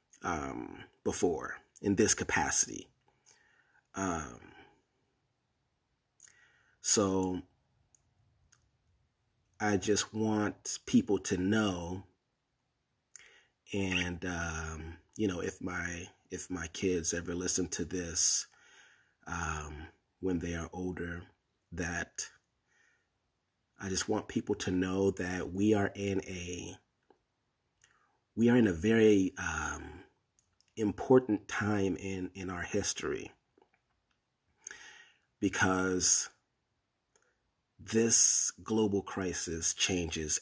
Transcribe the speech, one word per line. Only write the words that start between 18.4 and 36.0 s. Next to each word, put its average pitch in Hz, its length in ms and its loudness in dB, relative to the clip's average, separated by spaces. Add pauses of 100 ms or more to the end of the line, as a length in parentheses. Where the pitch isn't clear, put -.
um, 78 600 -8 (340)
when 92 180 -2
they 85 160 -6
are 82 160 -6
older, 87 520 -8 (500)
that 85 520 -6 (1500)
I 101 100 -8
just 92 200 -2
want 107 180 -2
people - 280 -2
to - 160 -4
know 92 400 2
that 90 420 -4
we 104 200 4
are 101 200 2
in 98 280 -4
a, 90 540 -10 (1600)
we 113 140 4
are 120 60 6
in 117 120 6
a 92 60 2
very, 104 640 4
um, 80 680 -8 (720)
important 110 720 2
time 101 500 0
in, 95 360 -8
in 95 160 -8
our 90 140 -6
history, 76 680 -4 (2000)
because 92 880 2 (1500)